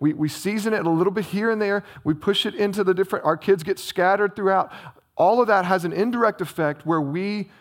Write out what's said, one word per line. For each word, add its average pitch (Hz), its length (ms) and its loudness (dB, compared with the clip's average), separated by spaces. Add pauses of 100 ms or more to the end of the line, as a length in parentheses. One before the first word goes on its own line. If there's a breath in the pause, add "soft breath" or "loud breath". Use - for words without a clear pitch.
We, 151 120 2
we 151 160 -2
season 214 460 -2
it 202 100 -2
a 170 60 2
little 180 220 2
bit 190 140 -4
here 214 240 0
and 214 120 0
there. 202 200 0 (220 loud breath)
We 151 80 2
push 190 320 -2
it 220 100 -4
into 202 300 0
the 185 80 4
different, 190 320 -2
our 160 140 2
kids 196 240 2
get 185 160 -4
scattered 196 580 0
throughout. 190 340 0 (460 loud breath)
All 214 260 4
of 220 60 0
that 190 180 2
has 185 180 2
an 165 80 -4
indirect 220 480 0
effect 156 460 -4
where 160 140 2
we 185 500 -4 (100)